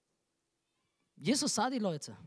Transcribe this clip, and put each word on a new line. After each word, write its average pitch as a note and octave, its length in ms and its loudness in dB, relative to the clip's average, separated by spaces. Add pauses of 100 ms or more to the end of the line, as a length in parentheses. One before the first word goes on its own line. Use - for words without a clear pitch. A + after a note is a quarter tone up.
(1160)
Jesus C4+ 400 2
sah A#3 160 2
die C4 80 -2
Leute. G3 360 -2 (120)